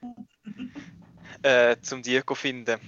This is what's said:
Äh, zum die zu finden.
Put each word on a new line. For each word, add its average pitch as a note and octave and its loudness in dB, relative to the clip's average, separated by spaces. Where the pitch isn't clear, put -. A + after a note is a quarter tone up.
Äh, B2 6
zum C3 -10
die B2+ 2
zu C#3 -4
finden. A#2 -4